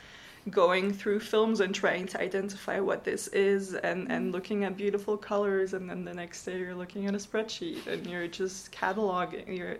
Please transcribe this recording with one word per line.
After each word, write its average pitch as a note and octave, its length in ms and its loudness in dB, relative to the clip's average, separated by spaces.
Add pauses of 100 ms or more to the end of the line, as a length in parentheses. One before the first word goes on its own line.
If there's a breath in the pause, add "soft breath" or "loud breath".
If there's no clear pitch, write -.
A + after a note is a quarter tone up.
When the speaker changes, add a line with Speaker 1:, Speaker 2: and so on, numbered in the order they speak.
(500 loud breath)
Speaker 1:
going F#3 420 6
through G3+ 260 2
films A3 420 4
and F#3 140 2
trying F3+ 320 2
to - 140 -4
identify G3 580 -2
what - 260 0
this - 240 -2
is G3 440 4
and, F3 400 -2
and F3 160 0
Speaker 2:
Mm. F#3 40 0
Speaker 1:
looking G3+ 320 -2
at F#3+ 120 -2
beautiful G3+ 400 0
colors, G3 560 2
and F#3 160 -4
then F3+ 160 -6
the F3 80 -8
next F3 320 -10
day F#3 140 -4
you're F3+ 160 -6
looking F3+ 320 -6
at G3+ 80 0
a G3+ 40 0 (100)
spreadsheet G#3+ 580 -4
and E3+ 200 -4
you're F3 220 -4
just F#3+ 420 -6
cataloging, F#3 840 -2
you're F3+ 240 -6